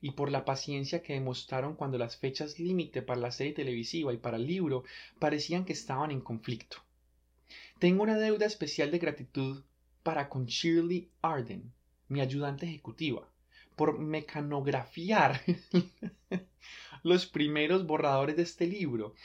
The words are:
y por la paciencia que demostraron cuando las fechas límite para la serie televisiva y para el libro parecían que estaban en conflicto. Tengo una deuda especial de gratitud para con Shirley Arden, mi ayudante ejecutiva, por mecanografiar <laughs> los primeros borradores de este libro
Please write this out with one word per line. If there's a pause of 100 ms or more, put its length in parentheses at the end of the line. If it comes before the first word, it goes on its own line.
y
por
la
paciencia
que
demostraron
cuando
las
fechas
límite
para
la
serie
televisiva
y
para
el
libro (340)
parecían
que
estaban
en
conflicto. (1000)
Tengo
una
deuda
especial
de
gratitud (380)
para
con
Shirley (100)
Arden, (360)
mi
ayudante
ejecutiva, (460)
por
mecanografiar
<laughs>
los
primeros
borradores
de
este
libro (120)